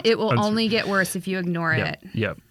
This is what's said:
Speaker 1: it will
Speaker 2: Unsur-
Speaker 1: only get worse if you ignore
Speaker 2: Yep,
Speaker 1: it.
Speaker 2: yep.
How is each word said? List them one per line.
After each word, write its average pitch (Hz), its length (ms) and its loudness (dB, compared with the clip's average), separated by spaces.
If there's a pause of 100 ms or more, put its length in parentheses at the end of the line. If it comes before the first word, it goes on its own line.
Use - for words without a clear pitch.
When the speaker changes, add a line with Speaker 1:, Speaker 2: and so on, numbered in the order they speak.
Speaker 1:
it 226 140 4
will 220 140 0
Speaker 2:
Unsur- 220 120 4
Speaker 1:
only 220 240 2
get 190 200 0
worse 190 280 0
if 180 120 -8
you 190 100 0
ignore 170 360 0
Speaker 2:
Yep, 82 140 0 (140)
Speaker 1:
it. - 120 -18
Speaker 2:
yep. 101 240 -2 (120)